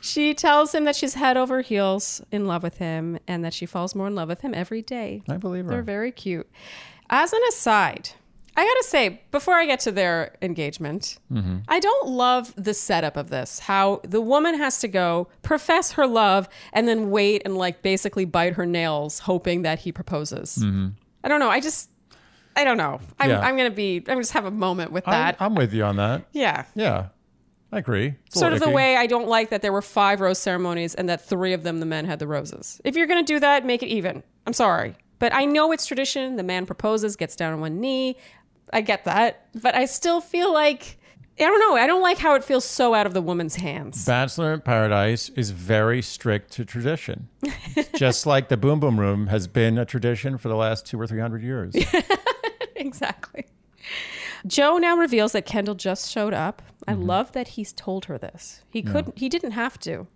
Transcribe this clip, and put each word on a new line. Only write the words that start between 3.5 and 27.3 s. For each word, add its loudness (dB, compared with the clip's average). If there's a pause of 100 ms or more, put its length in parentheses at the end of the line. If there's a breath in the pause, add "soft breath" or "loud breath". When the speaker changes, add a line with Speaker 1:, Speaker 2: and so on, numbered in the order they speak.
Speaker 1:
she -10
falls -6
more -4
in -4
love -4
with -6
him -6
every -6
day. -8
Speaker 2:
I -4
believe -6
her. -6
Speaker 1:
They're -4
very -6
cute. -8 (640 loud breath)
As 2
an 2
aside, 2 (460)
I 4
gotta 4
say, 2
before 2
I 6
get 0
to -2
their 0
engagement, -6 (140)
Speaker 2:
Mm-hmm. -2 (100)
Speaker 1:
I 4
don't 2
love 0
the -4
setup 0
of -6
this, -6
how 2
the 0
woman 2
has 0
to -2
go 0 (140 soft breath)
profess 0
her 2
love 4 (240 loud breath)
and 2
then 0
wait 2
and, -4
like, -2
basically 0
bite 0
her -2
nails -2
hoping 0
that -2
he -8
proposes. -6
Speaker 2:
Mm-hmm. 0 (360)
Speaker 1:
I 0
don't 4
know. 2
I 2
just, -4 (680 soft breath)
I 4
don't 4
know. -2 (200)
I'm, 4
Speaker 2:
Yeah. 4
Speaker 1:
I'm 2
gonna 2
be, -2
I'm 0
just -2
have 0
a -4
moment -2
with -4
Speaker 2:
I'm, 2
Speaker 1:
that. 2
Speaker 2:
I'm 0
with 2
you 2
on 2
that. 0
Speaker 1:
Yeah. 0 (100)
Speaker 2:
Yeah. 0 (640)